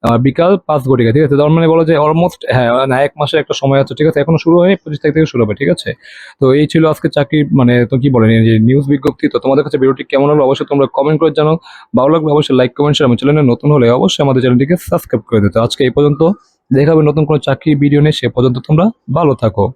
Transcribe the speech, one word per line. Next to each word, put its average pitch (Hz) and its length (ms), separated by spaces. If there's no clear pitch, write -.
আহ, 117 220
বিকাল 165 260
পাঁচ 151 240
ঘটিকা, 120 260
ঠিক 151 100
আছে? 139 120
তার 147 180
মানে 165 180
বলা 165 140
যায় 160 180
almost, 165 360
হ্যাঁ, 123 140
না, 127 140
এক 139 120
মাসের 151 220
একটা 143 140
সময় 135 280
আছে, 135 140
ঠিক 151 140
আছে? 151 100
এখনো 156 240
শুরু 165 140
হয়নি, 185 220
পঁচিশ 151 220
তারিখ 147 140
থেকে 156 160
শুরু 120 120
হবে, 107 160
ঠিক 139 140
আছে? - 160
তো 139 160
এই 151 140
ছিল 160 160
আজকে - 160
চাকরি, 151 300
মানে 123 220
তো 127 140
কি 135 100
বলেন, 117 220
এই 113 160
যে 113 60
নিউজ 139 220
বিজ্ঞপ্তি। 139 440
তো 123 60
তোমাদের 135 260
কাছে 151 160
ভিডিওটি 131 280
কেমন 139 200
হলো 151 180
অবশ্যই 135 220
তোমরা 143 160
কমেন্ট 147 240
করে 156 180
জানাও। 156 180
ভালো 127 180
লাগলে 156 180
অবশ্যই 147 260
লাইক, 127 180
কমেন্ট, 143 200
শেয়ার, 143 140
আমার 117 100
চ্যানেলে 147 320
নতুন 139 200
হলে 143 140
অবশ্যই 190 280
আমাদের 131 180
চ্যানেলটিকে 131 320
সাবস্ক্রাইব 127 400
করে 110 120
দিতে। 101 180
আজকে 117 240
এই 127 120
পর্যন্ত, 147 260
দেখা 139 200
হবে 156 180
নতুন 151 160
কোনো 151 140
চাকরি 143 360
ভিডিও 143 260
নিয়ে, 151 180
সে - 100
পর্যন্ত 127 280
তোমরা 156 180
ভালো 160 240
থাকো। 104 220